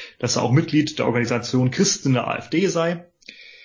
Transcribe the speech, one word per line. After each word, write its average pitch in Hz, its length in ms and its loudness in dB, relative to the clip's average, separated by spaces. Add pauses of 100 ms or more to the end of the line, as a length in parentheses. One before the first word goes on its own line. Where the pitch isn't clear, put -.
(200)
dass 123 160 -2
er 123 80 0
auch 120 80 0
Mitglied 147 480 2
der 120 60 -2
Organisation 120 680 0
Christen 143 420 0
der - 140 0
A - 100 -2
F - 120 -14
D 175 180 2
sei. 170 380 -2 (600)